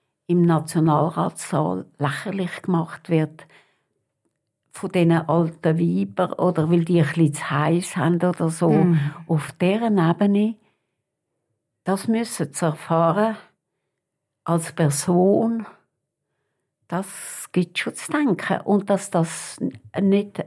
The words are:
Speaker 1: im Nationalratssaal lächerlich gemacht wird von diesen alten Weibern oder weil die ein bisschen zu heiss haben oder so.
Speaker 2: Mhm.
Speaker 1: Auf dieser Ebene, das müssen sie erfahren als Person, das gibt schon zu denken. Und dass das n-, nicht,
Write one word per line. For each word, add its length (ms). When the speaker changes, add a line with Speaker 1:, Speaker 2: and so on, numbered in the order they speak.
Speaker 1:
im 160
Nationalratssaal 1400
lächerlich 640
gemacht 460
wird 380
von 180
diesen 220
alten 680
Weibern 540
oder 360
weil 160
die 160
ein 60
bisschen 280
zu 160
heiss 460
haben 200
oder 340
so. 200
Speaker 2:
Mhm. 280
Speaker 1:
Auf 240
dieser 340
Ebene, 720
das 240
müssen 440
sie 120
erfahren 720
als 300
Person, 920
das 640
gibt 260
schon 160
zu 160
denken. 520
Und 280
dass 200
das 480
n-, 200
nicht, 380